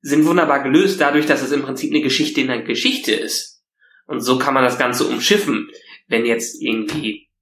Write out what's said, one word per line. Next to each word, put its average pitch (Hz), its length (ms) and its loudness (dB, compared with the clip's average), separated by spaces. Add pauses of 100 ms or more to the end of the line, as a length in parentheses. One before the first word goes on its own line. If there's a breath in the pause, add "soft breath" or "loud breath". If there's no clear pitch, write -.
sind 147 240 2
wunderbar 151 380 2
gelöst 170 360 2
dadurch, 151 260 2
dass 135 180 2
es 131 80 -4
im 139 100 0
Prinzip 131 300 -6
eine 151 100 2
Geschichte 147 400 0
in 131 60 0
der 123 160 -4
Geschichte - 500 -2
ist. - 380 -6 (540 soft breath)
Und 127 140 -8
so 127 180 0
kann 131 160 0
man 131 120 4
das 120 120 0
Ganze 120 280 0
umschiffen. 123 640 0 (380 loud breath)
Wenn 113 180 0
jetzt 117 360 -4
irgendwie 110 680 -4 (120)